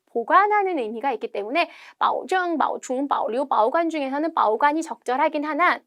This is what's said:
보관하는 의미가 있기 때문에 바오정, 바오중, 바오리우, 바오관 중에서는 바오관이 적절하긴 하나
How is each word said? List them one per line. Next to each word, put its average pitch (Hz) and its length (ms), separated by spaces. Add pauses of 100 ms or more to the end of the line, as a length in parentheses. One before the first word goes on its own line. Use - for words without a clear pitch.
(120)
보관하는 370 680
의미가 233 360
있기 220 180
때문에 269 400 (260)
바오정, 349 640
바오중, 262 480
바오리우, 269 400
바오관 285 420
중에서는 302 460
바오관이 294 480
적절하긴 294 600
하나 302 440